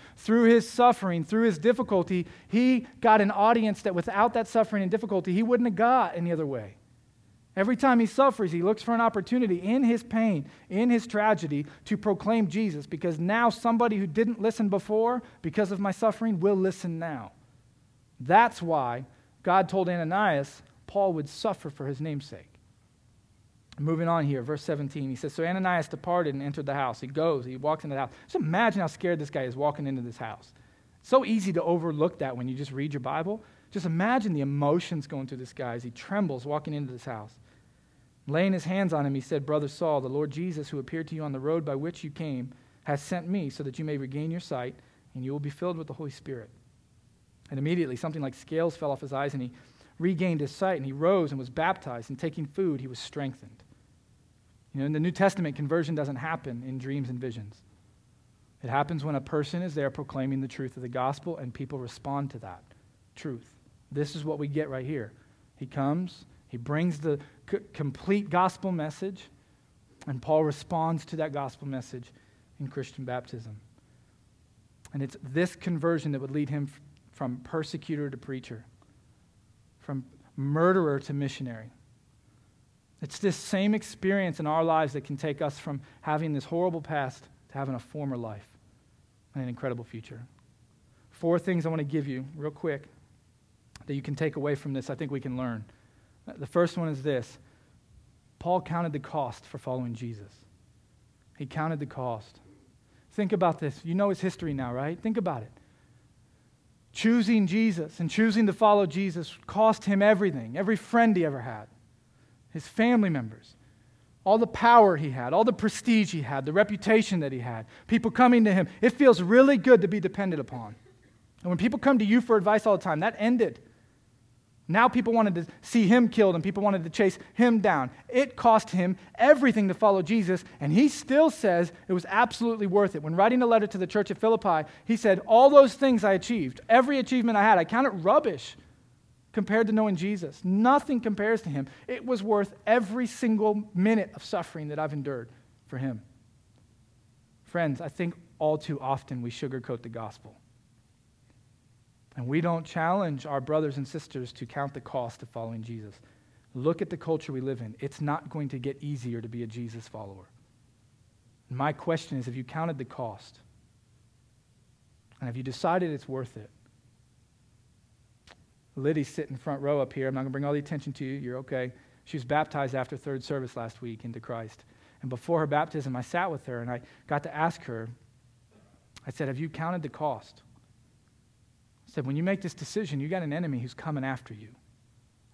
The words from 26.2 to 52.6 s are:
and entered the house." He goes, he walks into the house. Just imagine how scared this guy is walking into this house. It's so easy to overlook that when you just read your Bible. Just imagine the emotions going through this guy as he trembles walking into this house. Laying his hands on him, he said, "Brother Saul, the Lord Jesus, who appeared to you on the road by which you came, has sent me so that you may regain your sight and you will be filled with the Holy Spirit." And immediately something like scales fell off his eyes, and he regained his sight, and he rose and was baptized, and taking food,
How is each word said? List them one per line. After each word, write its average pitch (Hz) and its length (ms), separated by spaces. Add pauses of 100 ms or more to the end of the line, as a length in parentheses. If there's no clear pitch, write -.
and 139 80
entered 143 240
the 139 80
house." 131 260
He 127 60
goes, 143 380
he 127 120
walks 151 280
into 147 100
the 135 60
house. 127 120 (120)
Just - 120
imagine 202 440
how 170 60
scared 175 320
this 143 120
guy 143 120
is 127 120
walking 143 320
into 135 140
this 120 160
house. 110 380 (460)
It's - 100
so 262 140
easy 196 280
to 165 100
overlook 165 580
that 131 160
when 127 120
you 127 60
just 139 180
read 143 200
your 143 80
Bible. 160 440 (260)
Just 175 140
imagine 196 480
the 147 80
emotions 143 640
going 135 200
through 127 120
this 127 140
guy 123 220
as 120 80
he 123 80
trembles 143 560
walking 147 260
into 147 200
this 123 120
house. 113 280 (960)
Laying 175 280
his 160 100
hands 185 300
on 143 100
him, 139 100
he 135 60
said, 143 240
"Brother 151 240
Saul, 147 320
the 131 80
Lord 147 220
Jesus, 156 400
who 147 80
appeared 156 300
to 165 60
you 156 80
on 147 100
the 135 60
road 151 260
by 143 100
which 160 280
you 151 80
came, 131 420 (320)
has 143 180
sent 175 260
me 175 220
so 147 120
that 135 160
you 160 60
may 151 140
regain 139 320
your 170 100
sight 127 340 (400)
and 127 80
you 131 100
will 147 60
be 143 120
filled 175 260
with 160 100
the 143 60
Holy 143 180
Spirit." 117 380 (1000)
And 139 80
immediately 151 380
something 156 260
like 135 120
scales 160 400
fell 151 160
off 135 120
his 139 100
eyes, 143 220
and 135 80
he 123 100 (460)
regained 170 420
his 143 100
sight, 190 280
and 135 80
he 135 60
rose 160 380
and 139 80
was 127 120
baptized, 143 600
and 135 80
taking 160 280
food, 156 340